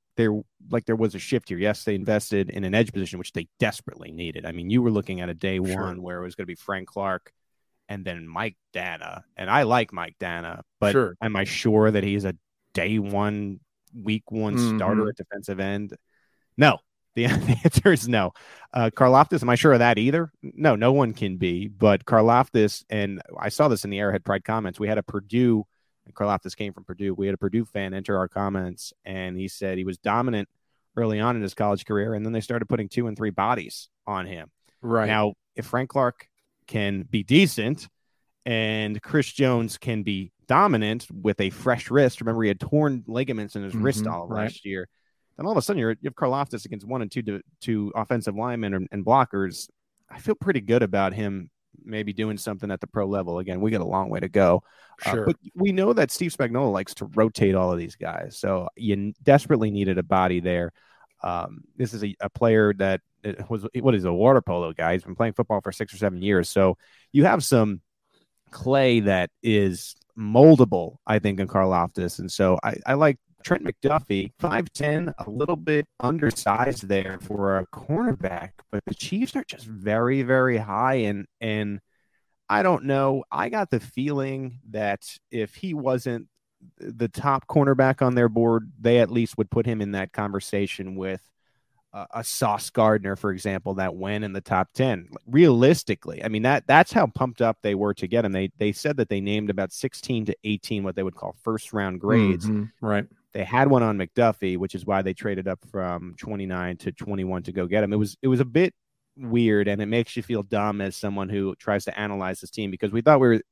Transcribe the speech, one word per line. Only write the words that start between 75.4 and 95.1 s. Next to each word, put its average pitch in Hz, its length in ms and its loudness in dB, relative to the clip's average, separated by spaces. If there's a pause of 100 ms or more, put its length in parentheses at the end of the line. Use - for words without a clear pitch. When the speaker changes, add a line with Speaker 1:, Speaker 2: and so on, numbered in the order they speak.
Speaker 1:
bit 151 300 -2 (140)
undersized 123 880 0
there 95 320 -2
for 98 380 -2
a 92 80 -4
cornerback, 98 840 -4 (180)
but - 160 -4
the - 80 -8
Chiefs - 420 -4
are 254 80 -4
just - 220 -16
very, 110 560 0
very 127 340 2
high. 110 380 0
And, 104 320 -2 (160)
and 107 380 -4 (680)
I 107 140 2
don't 185 220 2
know. 135 460 0
I 98 200 -2
got 208 200 -4
the 123 100 0
feeling 135 800 -6 (100)
that 107 320 -4 (280)
if 110 240 -6
he 180 200 -8
wasn't 127 540 -4 (500)
the 117 300 -6
top 135 380 -2
cornerback 135 540 4
on 127 140 2
their 120 160 4
board, 113 500 2
they 120 200 6
at 104 100 4
least 117 260 -2
would 104 140 -2
put 117 160 0
him 113 160 -2
in 101 100 -4
that 95 200 -6
conversation 98 840 -4
with, 95 280 -6 (680)
uh, 98 200 -14
a 113 120 -8
Sauce - 460 -4
Gardner, 107 440 2
for 101 160 -4
example, 95 440 -6
that 95 200 -4
went 101 300 -6
in 98 80 -8
the 98 80 -8
top 92 320 -2
ten. 120 380 -2 (160)